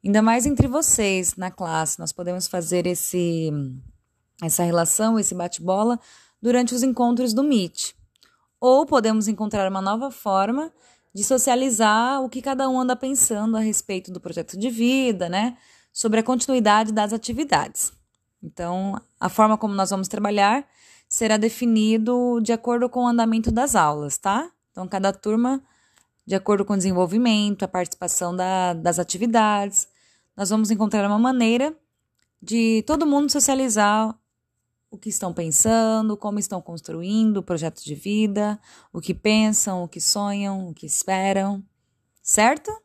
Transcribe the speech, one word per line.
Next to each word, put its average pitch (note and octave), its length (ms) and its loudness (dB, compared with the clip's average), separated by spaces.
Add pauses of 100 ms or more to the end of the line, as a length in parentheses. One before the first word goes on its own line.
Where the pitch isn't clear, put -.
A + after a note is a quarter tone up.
Ainda G3+ 160 4
mais A#3 240 2
entre C#4+ 220 2
vocês G#3+ 680 0
na F#3 140 -8
classe, D#3+ 480 -4
nós E3+ 140 -10
podemos F3+ 360 -6
fazer F3 380 -2
esse, E3+ 680 -2 (880)
essa E3 220 -2
relação, F3 560 2
esse G#3 160 -2
bate-bola F#3 680 -2 (400)
durante A#3+ 360 2
os A#3+ 80 0
encontros A#3+ 500 0
do C4 100 2
Meet. A3+ 500 0 (680)
Ou C4 260 6
podemos A3 420 2
encontrar G#3 400 -2
uma F#3+ 140 -4
nova A3+ 300 -4
forma A3 600 -2 (400)
de G3 120 -8
socializar B3 1000 2
o C4 80 -4
que C4 140 -10
cada C4+ 260 -2
um B3+ 100 0
anda B3+ 160 0
pensando A3+ 600 -2
a A3 40 0
respeito G3 500 -4
do - 80 -10
projeto E3+ 400 -10
de A#3 100 -2
vida, A#3 580 0
né? G#3+ 300 -2 (340)
Sobre A3 280 0
a A3+ 40 0
continuidade A3 680 2
das G#3+ 220 -2
atividades. A#3 760 -4 (520)
Então, F#3 580 -6 (180)
a - 80 -4
forma G#3+ 300 4
como G#3+ 160 -4
nós G3 160 -2
vamos F#3+ 180 -4
trabalhar G#3 600 0 (420)
será G#3+ 280 0
definido A3+ 1000 2
de A3 140 0
acordo A#3+ 340 0
com B3 160 -2
o A#3+ 40 2
andamento A3+ 440 2
das A#3+ 240 0
aulas, D3 440 0
tá? G#3+ 320 -2 (200)
Então, F#3 160 -10
cada G3 240 0
turma, A#3 500 -2 (640)
de F3+ 120 -4
acordo G3 280 0
com G3+ 100 -2
o G3 40 0
desenvolvimento, G3 880 0
a F#3+ 40 -4
participação F3+ 680 -4
da, F#3 380 0
das E3+ 260 0
atividades, G#3 880 0 (500)
nós G3 140 -2
vamos A3 180 2
encontrar G#3 380 2
uma G#3 100 2
maneira B3 580 2 (640)
de A3+ 460 2
todo D#4 220 2
mundo C#4+ 240 2
socializar A3 840 2 (760)
o G3+ 60 -20
que - 120 -12
estão F#3 240 -6
pensando, A3 840 2
como G#3 220 -6
estão G3+ 240 -6
construindo F#3 760 0
o F#3 60 -4
projeto E3 400 -4
de D3 120 -10
vida, G#3 640 0 (340)
o E3+ 80 -10
que F3+ 120 -4
pensam, G#3+ 720 2
o F3 40 -8
que E3+ 120 -14
sonham, G3+ 720 -2
o D#3+ 40 -12
que - 120 -18
esperam, G3 800 0 (580)
certo? B3 500 2 (140)